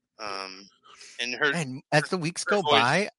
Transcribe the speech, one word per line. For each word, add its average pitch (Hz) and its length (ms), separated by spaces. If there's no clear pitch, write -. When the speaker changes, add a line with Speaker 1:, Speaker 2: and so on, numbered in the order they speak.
Speaker 1:
Um, 98 500
and 123 140
her 139 180
Speaker 2:
And 143 300
as 147 120
the 185 140
weeks 170 300
Speaker 1:
her 208 80
Speaker 2:
go 202 60
Speaker 1:
voice 156 80
Speaker 2:
by, 151 380